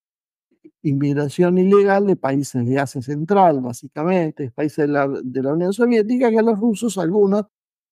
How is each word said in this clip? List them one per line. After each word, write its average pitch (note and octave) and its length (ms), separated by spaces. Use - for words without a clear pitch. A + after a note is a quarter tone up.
Inmigración D3 720
ilegal G3 500
de F#3 100
países C3+ 500
de C3 120
Asia C#3 220
Central, D3+ 640
básicamente, D3 880
países D3 360
de - 20
la, C#3+ 200
de B2+ 340
la C#3 120
Unión F3 180
Soviética, A#3+ 580
que A3 80
a A3 40
los A3 180
rusos, A3 380
algunos, G3 480